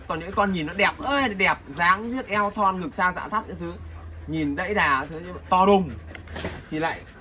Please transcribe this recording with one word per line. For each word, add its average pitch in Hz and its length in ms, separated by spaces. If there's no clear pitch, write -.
Còn 160 140
những 170 120
con 202 200
nhìn 165 140
nó 165 60
đẹp 185 260
ơi 262 360
đẹp, 180 240
dáng 180 420
giết 254 180
eo 208 220
thon, 190 300
ngực 175 140
xa 180 180
dạ - 160
thắt - 200
cái - 120
thứ, 170 140
nhìn 147 300
đẫy 202 180
đà 143 360
thứ, 160 140
nhưng 180 100
mà 180 140
to 185 180
đùng 196 240
thì 156 80
lại 160 220